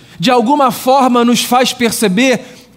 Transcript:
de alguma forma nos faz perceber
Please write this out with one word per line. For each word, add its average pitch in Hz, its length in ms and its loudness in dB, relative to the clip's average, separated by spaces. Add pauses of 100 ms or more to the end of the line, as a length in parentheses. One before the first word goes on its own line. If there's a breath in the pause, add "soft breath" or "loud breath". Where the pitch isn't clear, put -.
(200 loud breath)
de 175 100 -2
alguma 254 420 0
forma 254 540 0
nos 240 180 0
faz 247 300 0
perceber 233 680 -2 (360 loud breath)